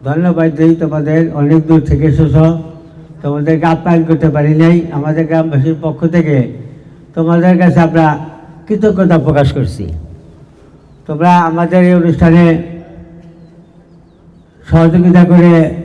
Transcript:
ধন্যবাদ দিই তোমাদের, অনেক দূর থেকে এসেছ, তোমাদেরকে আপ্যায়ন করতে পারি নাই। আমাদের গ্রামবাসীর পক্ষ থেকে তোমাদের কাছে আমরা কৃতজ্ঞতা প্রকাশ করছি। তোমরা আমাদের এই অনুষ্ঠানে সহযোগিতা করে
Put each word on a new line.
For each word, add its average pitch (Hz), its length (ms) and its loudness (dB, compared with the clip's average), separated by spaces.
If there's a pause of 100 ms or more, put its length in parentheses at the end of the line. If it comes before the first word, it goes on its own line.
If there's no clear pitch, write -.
ধন্যবাদ 160 520 -2
দিই 165 200 2
তোমাদের, 156 580 -2
অনেক 156 340 0
দূর 160 140 4
থেকে 143 240 -2
এসেছ, 147 300 0 (840)
তোমাদেরকে 147 440 -2
আপ্যায়ন 165 380 0
করতে 160 260 0
পারি 147 260 0
নাই। 170 260 2 (100)
আমাদের 156 360 -4
গ্রামবাসীর 160 540 -2
পক্ষ 160 260 -4
থেকে 156 460 -2 (640)
তোমাদের 170 420 0
কাছে 170 220 2
আমরা 160 380 0 (500)
কৃতজ্ঞতা 190 520 0
প্রকাশ 139 340 0
করছি। 98 400 -6 (1120)
তোমরা 170 300 0
আমাদের 170 460 0
এই 180 100 2
অনুষ্ঠানে 170 680 2 (2000)
সহযোগিতা 175 520 4
করে 170 480 4 (140)